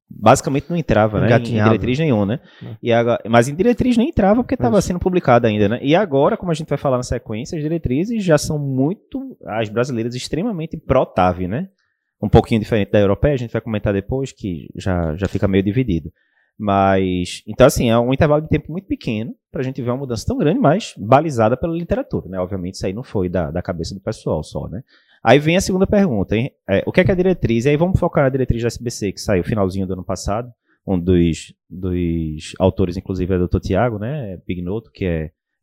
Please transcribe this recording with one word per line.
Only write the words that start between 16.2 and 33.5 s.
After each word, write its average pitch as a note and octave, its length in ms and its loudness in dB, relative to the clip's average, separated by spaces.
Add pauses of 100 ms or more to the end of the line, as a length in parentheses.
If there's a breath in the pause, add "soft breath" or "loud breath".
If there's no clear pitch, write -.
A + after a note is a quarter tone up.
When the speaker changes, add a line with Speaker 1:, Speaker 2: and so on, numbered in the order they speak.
Speaker 1:
Mas, F#2+ 880 0
então C#3+ 180 6
assim, B2 240 2
é A#2 80 4
um A#2+ 160 0
intervalo D3+ 260 2
de D#3 80 -8
tempo D3+ 220 -2
muito E3 160 -10
pequeno A#2+ 480 -6 (160)
pra D3+ 120 -6
gente C3 200 -6
ver A#2+ 80 -4
uma A#2+ 80 -2
mudança B2 260 -6
tão C4 140 -4
grande, G3 220 2
mas F3+ 360 0
balizada B2 600 4
pela E3 200 -4
literatura, F3 520 -4
né? F#2 100 -8
Obviamente F#2 360 -6
isso - 120 -8
aí F#2+ 60 -2
não A2 100 -8
foi F#2 260 -4
da, F2 220 -2
da E2+ 100 -4
cabeça E2+ 340 -6
do F#2+ 60 -12
pessoal G#2+ 420 -4
só, D2 260 -10
né? D#2+ 140 -12 (400 soft breath)
Aí B2 160 6
vem D#3 180 2
a G3 40 2
segunda F#3+ 260 0
pergunta, B2+ 500 0
hein? A2+ 140 -2 (180)
É, F#2+ 180 2
o - 60 -2
que - 80 4
é F3+ 40 4
que E3+ 60 2
a G3 40 2
diretriz, F3 500 0
e C#3+ 60 2
aí D3+ 60 4
vamos F3+ 220 2
focar E3+ 260 0
na C3 60 2
diretriz B2+ 320 0
da A#2+ 60 -2
S - 140 -6
B A#2+ 80 -6
C, G#2 200 -4
que - 100 -10
saiu G2 220 0
finalzinho G2 440 -2
do F#2+ 80 -6
ano F#2 100 -10
passado, A2 460 -6 (360)
um F#2+ 140 0
dos, E2+ 540 2 (140)
dos E2+ 880 -4
autores, F#2 380 0
inclusive, F#2 360 -4
é F#2 40 2
o F2+ 40 0
doutor F2+ 200 0